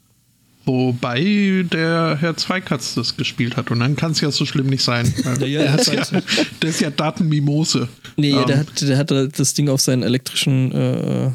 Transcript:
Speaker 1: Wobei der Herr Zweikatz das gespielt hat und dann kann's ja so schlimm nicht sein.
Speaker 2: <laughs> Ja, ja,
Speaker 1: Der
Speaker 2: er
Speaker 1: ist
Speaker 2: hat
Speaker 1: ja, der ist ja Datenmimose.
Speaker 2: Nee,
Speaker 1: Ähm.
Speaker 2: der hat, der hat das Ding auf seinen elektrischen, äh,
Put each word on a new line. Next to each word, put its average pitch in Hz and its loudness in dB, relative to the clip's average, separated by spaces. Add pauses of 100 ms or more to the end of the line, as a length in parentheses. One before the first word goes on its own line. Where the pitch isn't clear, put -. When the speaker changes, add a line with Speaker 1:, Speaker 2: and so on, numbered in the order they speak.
(640)
Speaker 1:
Wobei 135 2
der 165 0
Herr 175 0
Zweikatz 185 -4
das - -4
gespielt 123 -2
hat 123 -2
und 120 0
dann 131 2
kann's 156 -2
ja 151 0
so 143 -2
schlimm 139 -2
nicht 135 0
sein. 120 0
Speaker 2:
<laughs> - 0 (160)
Ja, 135 0
ja, 143 -2
Speaker 1:
Der 147 2
Speaker 2:
er 143 2
Speaker 1:
ist 247 2
Speaker 2:
hat - -2
Speaker 1:
ja, 185 0 (400)
der 160 0
ist 160 0
ja 170 0
Datenmimose. 151 0 (300)
Speaker 2:
Nee, 147 2
Speaker 1:
Ähm. 131 2
Speaker 2:
der 139 2
hat, - -4
der 139 2
hat 143 0
das 135 0
Ding 143 0
auf 139 2
seinen 127 2
elektrischen, 131 0
äh, 131 0